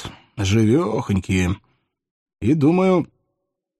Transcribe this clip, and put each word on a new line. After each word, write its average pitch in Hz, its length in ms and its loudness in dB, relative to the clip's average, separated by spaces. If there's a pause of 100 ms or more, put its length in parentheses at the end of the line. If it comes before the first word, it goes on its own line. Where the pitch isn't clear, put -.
(360)
живёхонькие. 104 1200 0 (840)
И, 123 140 0
думаю, 175 560 2 (680)